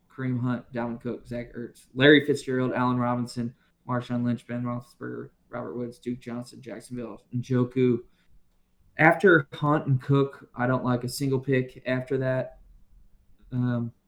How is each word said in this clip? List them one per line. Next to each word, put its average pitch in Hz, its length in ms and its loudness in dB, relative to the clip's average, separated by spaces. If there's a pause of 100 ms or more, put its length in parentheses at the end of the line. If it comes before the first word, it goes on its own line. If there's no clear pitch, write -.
(160)
Kareem 127 260 -4
Hunt, 123 320 -4
Dalvin 120 280 -6
Cook, - 260 -8
Zach 120 260 -10
Ertz, - 400 -14
Larry 143 320 8
Fitzgerald, 127 480 -2
Allen 123 240 0
Robinson, 123 560 -4 (340)
Marshawn 123 360 -4
Lynch, 120 240 -2
Ben 123 160 -8
Roethlisberger, 123 680 -10 (200)
Robert 120 260 -10
Woods, 120 240 -8
Duke 123 200 -8
Johnson, 120 420 -12
Jacksonville, 113 600 -12 (140)
Njoku. 123 640 2 (1000)
After 170 560 6
Hunt 151 320 0
and 135 160 2
Cook, 139 540 0
I 123 120 0
don't 127 160 0
like 120 200 0
a 123 60 -6
single 135 300 -2
pick 127 460 -2
after 131 320 -2
that. 131 400 -2 (920)
Um, 120 400 -2 (160)